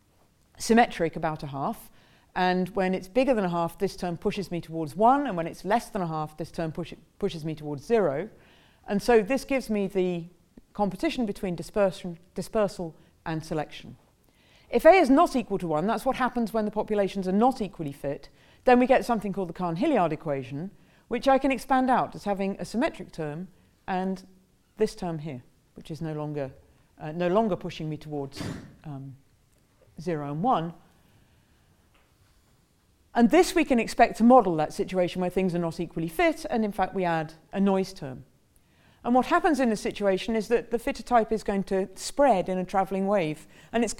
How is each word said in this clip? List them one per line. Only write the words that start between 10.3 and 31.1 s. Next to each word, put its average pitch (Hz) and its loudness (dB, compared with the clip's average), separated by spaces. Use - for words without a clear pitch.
competition 208 -2
between 196 -6
dispersion, 180 -2
dispersal 185 -4
and 160 -6
selection. - -8
If 240 2
A 320 12
is 349 8
not 311 6
equal 202 -2
to 180 -6
one, 160 0
that's 233 -2
what 262 0
happens 240 -2
when 220 0
the 214 -4
populations 202 -2
are 185 -2
not 240 4
equally 165 -8
fit, - -8
then 247 8
we 254 6
get 214 6
something 208 -2
called 185 -4
the 170 -10
Cahn-Hilliard 180 0
equation, 143 -6
which 240 -2
I 269 6
can 269 2
expand 262 0
out 180 2
as 156 -12
having 196 -2
a 175 -6
symmetric 220 -4
term 160 -8
and 190 -4
this 214 0
term 165 -6
here, 147 -10
which - -18
is 151 -10
no 160 -6
longer, 151 -6
uh, 156 -10
no 175 -2
longer 196 2
pushing 160 -8
me 151 -8
towards, 147 -8
um, 135 -12
zero 147 -6
and 156 -6
one. 175 0